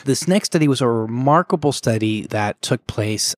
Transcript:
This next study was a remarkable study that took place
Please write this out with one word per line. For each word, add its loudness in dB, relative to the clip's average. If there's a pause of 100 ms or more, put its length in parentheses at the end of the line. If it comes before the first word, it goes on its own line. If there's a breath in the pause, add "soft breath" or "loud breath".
This -2
next 2
study 2
was 2
a 2
remarkable 2
study -2
that -2
took -2
place -4